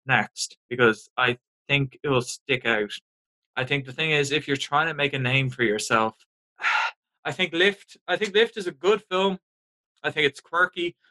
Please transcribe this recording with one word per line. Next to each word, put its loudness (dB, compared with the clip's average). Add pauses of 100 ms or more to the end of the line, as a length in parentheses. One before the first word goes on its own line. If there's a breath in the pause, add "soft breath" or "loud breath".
next -2 (120)
because 2
I 0 (300)
think 0
it -2
will 2
stick -6
out. 0 (640)
I -2
think -2
the -14
thing -2
is, 2
if -2
you're 0
trying 0
to -4
make -2
a -4
name 0
for -4
yourself, 0 (440)
<sighs> -4
I -4
think -4
Lift, 0 (100)
I -2
think -4
Lift 2
is -6
a -4
good 0
film. 0 (640)
I -2
think 2
it's -8
quirky, -2 (160)